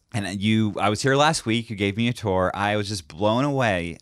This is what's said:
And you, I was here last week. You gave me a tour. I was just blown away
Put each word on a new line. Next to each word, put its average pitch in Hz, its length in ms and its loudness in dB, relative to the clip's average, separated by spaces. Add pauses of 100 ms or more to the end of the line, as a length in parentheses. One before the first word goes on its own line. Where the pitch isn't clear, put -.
(140)
And 101 260 -4
you, 107 400 2
I 98 100 2
was 107 120 -2
here 135 140 2
last 151 320 2
week. 113 240 -2
You 110 40 -8
gave 101 220 0
me 117 120 2
a 120 40 -2
tour. 92 400 0
I 104 220 0
was 104 140 -2
just 90 180 -6
blown 104 360 0
away 107 580 0